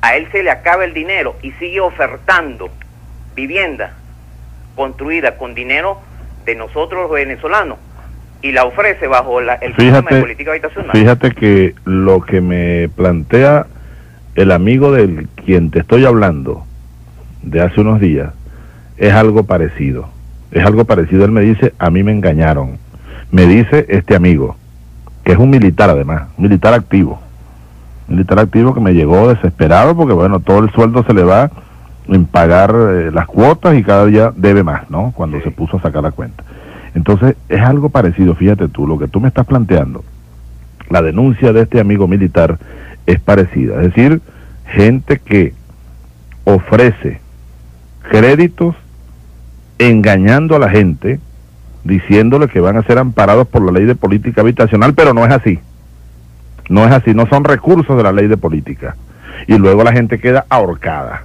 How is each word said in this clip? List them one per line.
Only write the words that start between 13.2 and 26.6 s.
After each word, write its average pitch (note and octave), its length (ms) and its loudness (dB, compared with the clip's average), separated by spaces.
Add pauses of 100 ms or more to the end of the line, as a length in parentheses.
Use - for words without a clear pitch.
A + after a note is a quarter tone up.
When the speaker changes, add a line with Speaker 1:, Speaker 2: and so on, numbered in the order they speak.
Speaker 2:
el F#2+ 140 2
amigo A#2 400 2
del F#2 380 0 (160)
quien F2 260 0
te E2 100 -2
estoy B2 260 2
hablando F#2 580 -2 (800)
de D#2+ 200 -4
hace F2+ 180 -2
unos G#2+ 200 0
días D#2 320 -2 (640)
es G#2 160 2
algo G#2+ 320 2
parecido. D2+ 640 -4 (420)
Es - 140 -2
algo G#2+ 220 2
parecido. F#2+ 380 2
Él G2+ 60 2
me A2 120 0
dice, G#2+ 360 2
"A F2+ 100 0
mí F2 140 0
me G#2 80 0
engañaron". D#2 680 -2 (520)
Me F2+ 160 4
dice A2 420 2
este G2 280 0
amigo, E2+ 400 0 (680)
que A2+ 80 2
es G#2 60 2
un B2+ 120 4
militar G#2 400 2
además, C#2+ 460 -4
un F2 80 -4
militar G#2 300 2